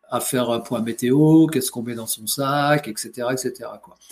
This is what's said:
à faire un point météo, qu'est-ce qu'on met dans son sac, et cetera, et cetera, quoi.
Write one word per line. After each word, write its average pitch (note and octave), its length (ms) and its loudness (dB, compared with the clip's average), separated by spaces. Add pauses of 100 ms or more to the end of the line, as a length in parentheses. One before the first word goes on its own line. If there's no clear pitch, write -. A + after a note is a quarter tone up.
à B2 120 -2
faire B2 300 -2
un A#2 100 -2
point A2+ 220 -6
météo, D3 680 6
qu'est-ce C3+ 240 -2
qu'on A#2+ 100 -8
met A#2 140 -8
dans A2+ 100 -10
son A2 220 -8
sac, C#3+ 580 0
et G#2+ 100 -10
cetera, A#2+ 380 -6
et - 20 -2
cetera, A2+ 460 -8
quoi. - 140 -20 (160)